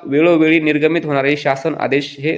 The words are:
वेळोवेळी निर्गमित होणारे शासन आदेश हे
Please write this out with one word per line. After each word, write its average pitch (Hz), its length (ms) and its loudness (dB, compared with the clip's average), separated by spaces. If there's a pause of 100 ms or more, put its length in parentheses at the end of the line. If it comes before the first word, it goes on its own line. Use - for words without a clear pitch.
वेळोवेळी 160 560 2
निर्गमित 156 460 0
होणारे 143 320 0
शासन 147 380 -4
आदेश 139 440 -4
हे 156 180 -4